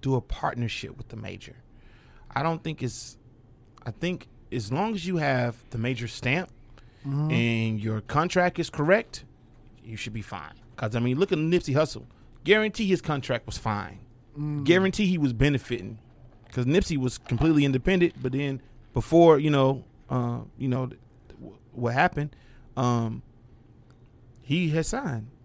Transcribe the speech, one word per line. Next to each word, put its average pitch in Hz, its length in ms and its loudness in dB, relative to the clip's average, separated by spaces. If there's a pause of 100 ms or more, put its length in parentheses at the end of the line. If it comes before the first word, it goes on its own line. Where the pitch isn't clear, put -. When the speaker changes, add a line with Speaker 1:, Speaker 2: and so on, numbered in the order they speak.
Speaker 1:
do 131 140 0
a 120 60 0
partnership - 760 -6
with - 120 -16
the - 60 -16
major. 101 400 -14 (760)
I 135 100 -2
don't 165 200 -2
think 156 180 -6
it's, - 360 -8 (680)
I 120 60 -6
think 175 360 -6 (240)
as 110 200 -4
long 202 240 -2
as 170 100 -6
you 180 120 -2
have 127 520 0
the 120 80 -8
major 120 300 -4
stamp 147 420 -2 (560)
Speaker 2:
Mm-hmm. 147 260 0
Speaker 1:
and 113 480 2
your 110 220 -2
contract 175 580 0
is 170 100 -2
correct, 175 560 0 (580)
you 110 140 -12
should 110 160 -10
be 110 80 -8
fine. 80 320 -12 (220)
'Cause, 113 200 -4
I 120 40 0
mean, 127 180 2
look 190 140 2
at 165 80 0
Nipsey 160 340 2
Hussle. 147 320 0 (380)
Guarantee 214 420 2
his 190 160 2
contract 131 460 -4
was - 100 -8
fine. 101 440 -6 (380)
Speaker 2:
Mm. 147 260 -4
Speaker 1:
Guarantee 190 420 4
he 180 100 2
was 139 160 2
benefiting. 120 640 0 (540)
'Cause 123 160 -2
Nipsey 160 300 2
was 127 200 -2
completely 147 480 2
independent, 170 560 2
but 127 120 -4
then 139 280 -4 (320)
before, 160 460 8
you 151 100 2
know, 135 340 4 (280)
uh, 120 300 -4 (180)
you 135 80 -4
know, 127 180 -2
th-, - 140 -12 (400)
w-, - 180 -18 (140)
what 120 240 -2
happened, 143 400 0 (420)
um, 120 460 0 (1200)
he 165 260 0
had 160 160 0
signed 151 400 -4 (200)